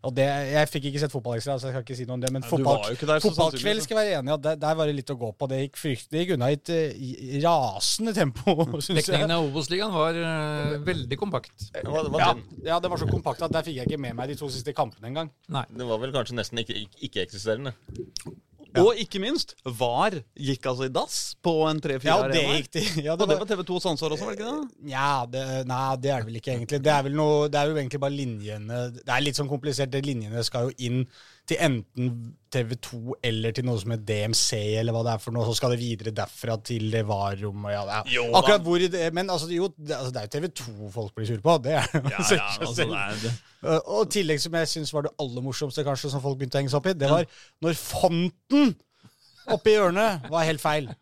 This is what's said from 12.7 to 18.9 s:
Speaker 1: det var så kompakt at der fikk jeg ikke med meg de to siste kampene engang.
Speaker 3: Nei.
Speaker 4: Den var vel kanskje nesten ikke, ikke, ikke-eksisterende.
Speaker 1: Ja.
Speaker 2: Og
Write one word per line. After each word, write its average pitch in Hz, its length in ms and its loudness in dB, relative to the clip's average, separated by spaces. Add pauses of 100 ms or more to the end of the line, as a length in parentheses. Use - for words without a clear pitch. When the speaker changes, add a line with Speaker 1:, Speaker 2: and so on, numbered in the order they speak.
Speaker 1:
det 180 80 -2
var 160 80 -4
så 160 80 0
kompakt - 400 0
at 160 80 0
der 160 80 -2
fikk 139 160 -6
jeg 123 80 -2
ikke 147 160 -2
med 117 160 -6
meg 135 80 -4
de 139 80 -6
to 143 160 -8
siste 131 240 -6
kampene 117 320 -2
engang. 151 240 -6 (160)
Speaker 3:
Nei. 139 240 -4
Speaker 4:
Den 123 160 -6
var 110 160 2
vel 135 80 -6
kanskje 120 240 -2
nesten 117 240 -4
ikke, 107 240 -6
ikke, - 240 -18
ikke-eksisterende. 107 640 -4 (1000)
Speaker 1:
Ja. - 80 6
Speaker 2:
Og 220 160 8